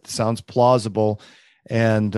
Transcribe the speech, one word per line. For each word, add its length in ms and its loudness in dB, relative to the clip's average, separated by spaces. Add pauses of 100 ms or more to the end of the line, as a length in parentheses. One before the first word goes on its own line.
sounds 340 -4
plausible. 800 0 (500)
And 480 0